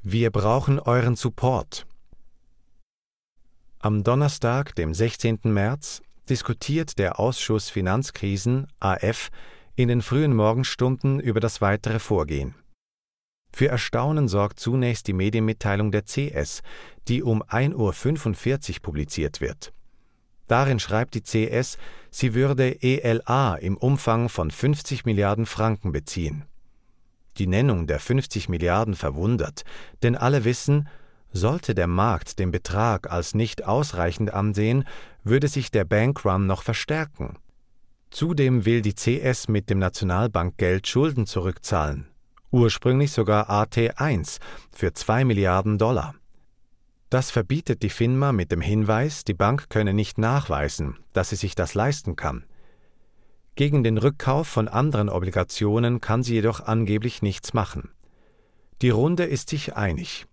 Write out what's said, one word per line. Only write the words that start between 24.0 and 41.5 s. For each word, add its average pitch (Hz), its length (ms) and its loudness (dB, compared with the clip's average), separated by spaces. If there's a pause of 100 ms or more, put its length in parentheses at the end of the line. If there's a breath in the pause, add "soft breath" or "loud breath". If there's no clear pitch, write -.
von 80 200 -2
fünfzig 139 560 -2
Milliarden 104 400 2
Franken 110 460 -2
beziehen. 76 540 -6 (920)
Die 95 100 0
Nennung 98 380 2
der 73 140 -2
fünfzig - 480 -2
Milliarden 90 480 0
verwundert, 82 680 -2 (380 loud breath)
denn 120 120 4
alle 127 300 2
wissen, 143 420 2 (480 loud breath)
sollte 110 380 0
der 90 140 2
Markt 92 500 0
den 92 140 0
Betrag 101 600 0
als 87 220 -2
nicht 110 320 -2
ausreichend 101 640 0
ansehen, 107 540 2 (380 loud breath)
würde 135 240 2
sich 139 240 -4
der 101 120 4
Bankrun 104 600 2
noch 95 160 0
verstärken. - 760 -4 (720)
Zudem 135 540 2
will 117 180 4
die 104 100 2
C - 260 0
S - 280 0
mit 104 220 0
dem 98 100 2
Nationalbankgeld 92 1080 0
Schulden 127 380 2
zurückzahlen, 82 800 -2 (460)